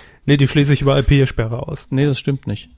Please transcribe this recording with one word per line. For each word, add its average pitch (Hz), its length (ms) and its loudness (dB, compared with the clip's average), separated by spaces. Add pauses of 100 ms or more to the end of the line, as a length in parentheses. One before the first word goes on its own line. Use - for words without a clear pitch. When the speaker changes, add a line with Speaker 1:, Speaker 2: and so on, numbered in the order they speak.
(260)
Speaker 1:
Nee, 143 120 4
die 139 100 4
schließe 143 260 2
ich - 80 0
über 139 180 2
I-P-Sperre 127 680 0
aus. - 220 -12
Speaker 2:
Nee, 135 160 0
das 135 140 -2
stimmt 139 260 -6
nicht. - 320 -8